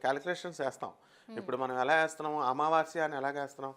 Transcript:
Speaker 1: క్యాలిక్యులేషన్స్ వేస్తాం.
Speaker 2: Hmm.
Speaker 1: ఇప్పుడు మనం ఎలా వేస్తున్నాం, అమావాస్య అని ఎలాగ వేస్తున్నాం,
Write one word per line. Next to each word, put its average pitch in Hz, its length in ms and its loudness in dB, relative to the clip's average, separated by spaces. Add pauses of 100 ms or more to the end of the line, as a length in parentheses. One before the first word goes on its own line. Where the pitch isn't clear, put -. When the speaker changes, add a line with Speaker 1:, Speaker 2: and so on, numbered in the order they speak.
Speaker 1:
క్యాలిక్యులేషన్స్ 165 600 -2
వేస్తాం. 127 300 -4 (380)
Speaker 2:
Hmm. 226 100 -8
Speaker 1:
ఇప్పుడు 131 180 -2
మనం 127 220 -2
ఎలా 139 160 6
వేస్తున్నాం, 156 420 0
అమావాస్య 156 640 2
అని 151 160 -2
ఎలాగ 139 240 -2
వేస్తున్నాం, 135 360 -8